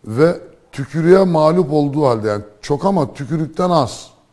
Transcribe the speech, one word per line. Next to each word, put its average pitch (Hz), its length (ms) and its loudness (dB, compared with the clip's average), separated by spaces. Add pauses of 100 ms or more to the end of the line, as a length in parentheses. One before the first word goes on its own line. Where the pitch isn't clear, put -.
ve 147 360 0 (320)
tükürüğe 165 520 2
mağlup 160 480 2
olduğu 147 340 0
halde, 110 220 0
yani 104 160 -4 (160)
çok - 240 -6
ama 185 280 -2
tükürükten 160 580 -6
az. 147 400 -2 (220)